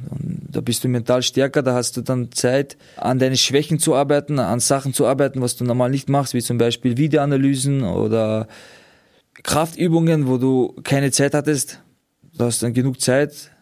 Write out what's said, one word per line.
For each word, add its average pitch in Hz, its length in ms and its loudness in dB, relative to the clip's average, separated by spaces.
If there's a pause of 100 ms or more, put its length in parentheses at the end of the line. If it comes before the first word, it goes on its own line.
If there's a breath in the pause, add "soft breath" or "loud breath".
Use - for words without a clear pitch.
Und - 400 -8
da - 120 -6
bist 117 240 -4
du 131 40 0
mental 123 340 0
stärker, 131 400 0
da 127 120 0
hast 123 220 -2
du 123 60 -4
dann 123 280 -4
Zeit, 131 460 -2 (200 loud breath)
an 127 220 -2
deine 131 180 2
Schwächen 151 440 0
zu 160 140 2
arbeiten, 143 440 0
an 104 220 0
Sachen 135 340 0
zu 135 120 2
arbeiten, 135 340 0
was 123 160 -2
du - 80 -4
normal 123 260 0
nicht 135 180 -4
machst, 139 240 0
wie 120 80 0
zum 120 160 -2
Beispiel 117 400 2
Videoanalysen 139 840 2
oder 110 640 0 (960 loud breath)
Kraftübungen, 165 840 0
wo 127 100 2
du 127 460 0
keine 139 260 0
Zeit 143 240 2
hattest. 147 460 -2 (580)
Da 120 80 2
hast 120 160 -2
du 113 40 -2
dann 120 80 -2
genug 127 260 0
Zeit, 143 500 0 (120)